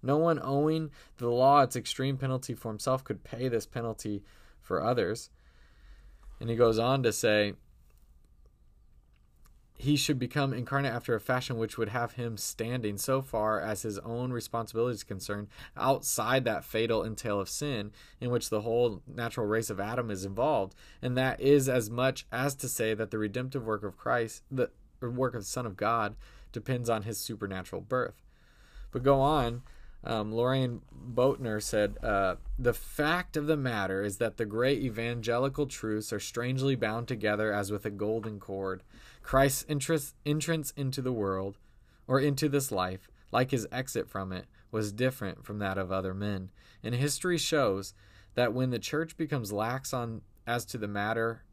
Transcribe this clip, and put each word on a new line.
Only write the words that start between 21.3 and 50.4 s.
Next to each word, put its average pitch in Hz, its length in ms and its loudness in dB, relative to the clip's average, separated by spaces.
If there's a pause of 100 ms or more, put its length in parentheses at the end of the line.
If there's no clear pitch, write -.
is 139 280 6
as 120 220 2
much 127 400 0
as 135 260 -2
to 135 120 -6
say 110 260 0
that 107 160 -2
the 110 80 -4
redemptive 123 480 -2
work 107 160 0
of 98 160 -8
Christ, 120 520 -2
the, 127 200 0 (320)
or 120 80 -4
work 127 240 -2
of 110 80 -6
the - 40 -8
Son 123 200 -4
of 95 100 -8
God 107 400 0 (360)
depends 123 360 -2
on 110 140 2
his 107 160 -6
supernatural 95 640 -6
birth. 123 400 -4 (680)
But 123 120 -4
go 139 180 8
on, 127 420 2 (420)
um, 107 300 -2
Lorraine 123 480 2 (100)
Boatner 120 680 0
said, 104 400 2
uh, 98 340 2 (220)
"The 123 160 4
fact 160 600 -2
of 147 100 0
the 156 100 4
matter 101 460 0
is 101 160 -2
that 113 180 0
the 117 80 -2
great 117 380 2
evangelical 120 840 0
truths 107 460 -4
are 101 80 -2
strangely 131 540 0
bound 113 340 -2
together 107 440 2
as 101 180 0
with 104 160 -4
a 107 40 0
golden 107 500 -2
cord. 95 420 -6 (400)
Christ's 135 460 4
interest, 147 460 0 (120)
entrance 151 500 0
into 135 240 -2
the 127 120 0
world, 98 460 -2 (480)
or 131 140 4
into 143 280 2
this 135 240 0
life, 92 360 -2 (220)
like 131 220 4
his 113 180 0
exit - 380 -4
from 95 240 -6
it, 92 140 -8 (240)
was 107 220 -2
different 117 520 -2
from 107 160 -8
that 98 180 0
of 95 140 -2
other 95 200 0
men. 98 380 -4 (320)
And 117 120 -4
history 147 440 0
shows 104 560 2 (400)
that 117 180 2
when 127 180 0
the 120 80 -2
church 156 380 -4
becomes 131 360 -4
lax 120 420 -2
on, 117 280 -4 (240)